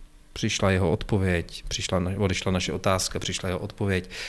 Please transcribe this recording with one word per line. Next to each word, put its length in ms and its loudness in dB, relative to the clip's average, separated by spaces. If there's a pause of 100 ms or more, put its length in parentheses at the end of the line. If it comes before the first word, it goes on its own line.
(340)
Přišla 380 2
jeho 200 4
odpověď, 760 0
přišla 320 -2
na-, 180 0
odešla 340 0
naše 220 0
otázka, 460 0
přišla 300 -4
jeho 100 -2
odpověď. 500 -2 (200)